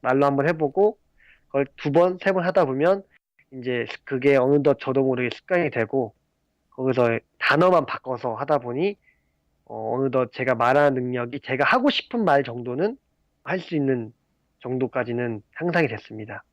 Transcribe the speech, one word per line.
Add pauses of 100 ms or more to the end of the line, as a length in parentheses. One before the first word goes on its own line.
말로
한번
해보고 (500)
그걸 (120)
두
번,
세
번
하다
보면 (500)
이제 (200)
그게
어느덧
저도
모르게
습관이
되고 (580)
거기서 (200)
단어만
바꿔서
하다
보니, (720)
어,
어느덧
제가
말하는
능력이
제가
하고
싶은
말
정도는 (460)
할
수
있는 (480)
정도까지는 (140)
향상이
됐습니다.